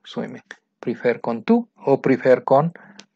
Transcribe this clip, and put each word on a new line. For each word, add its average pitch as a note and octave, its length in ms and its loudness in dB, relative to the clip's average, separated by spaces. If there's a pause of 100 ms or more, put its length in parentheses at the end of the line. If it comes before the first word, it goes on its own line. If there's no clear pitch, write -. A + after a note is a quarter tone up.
swimming. - 400 -12 (380)
Prefer A#2 400 -2
con A2+ 220 -6
to A#3 260 0 (160)
o C#3 160 2
prefer B2+ 420 2
con, D3 300 2 (420)